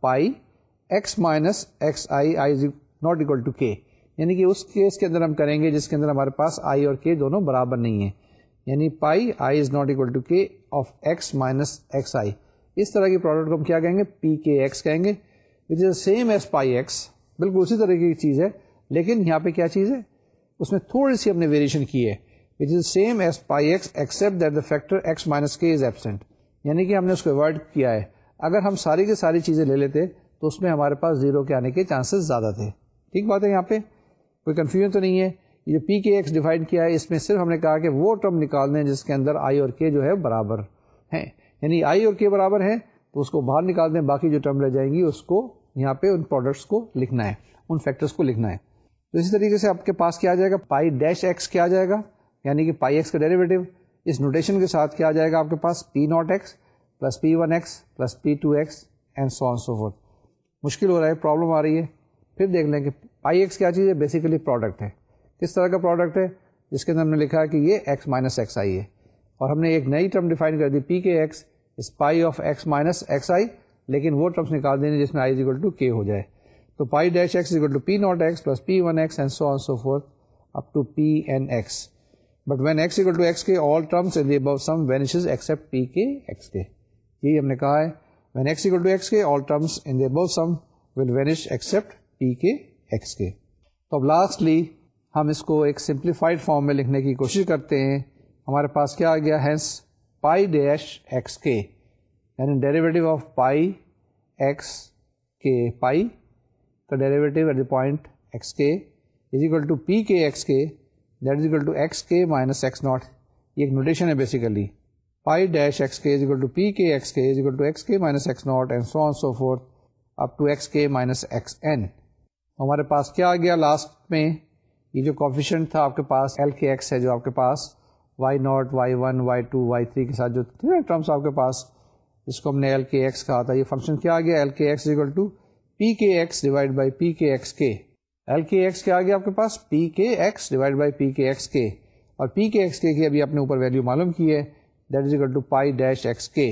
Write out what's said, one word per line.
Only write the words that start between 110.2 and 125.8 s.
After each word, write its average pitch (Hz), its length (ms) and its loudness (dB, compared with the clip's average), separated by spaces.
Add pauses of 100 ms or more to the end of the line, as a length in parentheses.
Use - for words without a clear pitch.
x - 200 -6
k، 139 80 2 (640)
that 139 200 -2
is 160 60 0
equal 151 200 0
to 160 160 -2
x - 240 -6
k 175 140 2 (100)
minus 131 380 0
x - 160 -12
naught۔ 131 200 -2 (500)
یہ 143 80 0
ایک 135 100 -2
نوٹیشن 156 340 0
ہے 156 140 2
basically، 113 420 -2 (640)
pi 156 120 2 (200)
dash 143 300 2
x - 140 -12
k 143 140 2
is 139 100 0
equal 135 200 0
to 127 100 -4
P 202 240 0
k 170 160 4
x - 220 -8
k 131 140 2
is 135 120 0
equal 135 160 -2
to 143 100 2
x - 200 -10
k 196 160 2
minus 139 280 -2
x - 160 -8
naught 127 280 0
and 117 160 -6
so 156 120 2
on 143 160 -2
so 135 200 -2
forth 131 200 -2 (560)
up 135 220 -4
to 147 160 2
x - 180 -12
k 147 140 2 (100)
minus 127 260 -2 (180)
x - 180 -16 (160)
n۔ 107 100 -4 (720)
ہمارے 143 300 0
پاس 143 240 0
کیا 180 180 2
آ 175 60 2
گیا 175 180 2 (140)
لاسٹ - 420 -2
میں؟ 156 160 2 (680)
یہ 135 100 -2
جو 147 80 0 (120)
کوفیشینٹ 151 460 -2
تھا 156 140 2